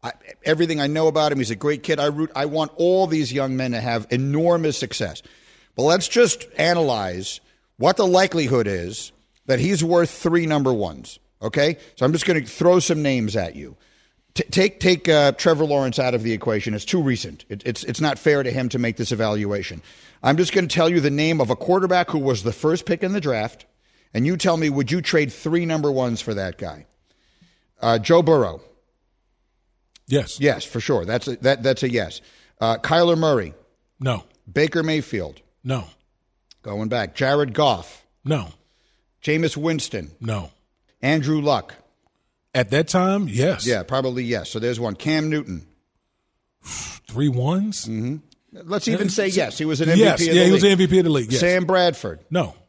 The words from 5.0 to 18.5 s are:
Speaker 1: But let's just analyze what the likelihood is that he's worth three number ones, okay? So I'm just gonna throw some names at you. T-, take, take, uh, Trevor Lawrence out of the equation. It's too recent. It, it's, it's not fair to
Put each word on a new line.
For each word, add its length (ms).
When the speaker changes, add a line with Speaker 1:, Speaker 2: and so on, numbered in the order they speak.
Speaker 1:
But 80
let's 260
just 380
analyze 840
what 180
the 100
likelihood 600
is 460
that 120
he's 240
worth 280
three 360
number 260
ones, 460
okay? 360
So 80
I'm 80
just 140
gonna 160
throw 360
some 240
names 340
at 200
you. 200
T-, 100
take, 360
take, 280
uh, 240
Trevor 320
Lawrence 340
out 160
of 80
the 100
equation. 420
It's 100
too 180
recent. 460
It, 160
it's, 200
it's 160
not 180
fair 240
to 80